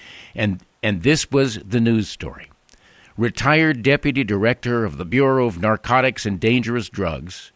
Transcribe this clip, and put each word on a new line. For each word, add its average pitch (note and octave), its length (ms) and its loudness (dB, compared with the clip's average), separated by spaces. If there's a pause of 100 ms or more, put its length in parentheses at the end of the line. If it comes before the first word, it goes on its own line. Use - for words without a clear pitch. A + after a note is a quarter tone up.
(340)
and, G#2 240 -2 (240)
and G2+ 200 0
this D3 280 2
was C3+ 340 0
the G#2+ 140 0
news A2+ 300 2
story. - 400 -14 (680)
Retired C#3 640 2
Deputy C#3 420 0
Director A2+ 580 0
of D#2+ 140 -4
the F2+ 80 -6
Bureau C3 400 2
of F2 160 -4
Narcotics A#2+ 640 0
and G2 160 -4
Dangerous A#2 480 0
Drugs, E2+ 680 -8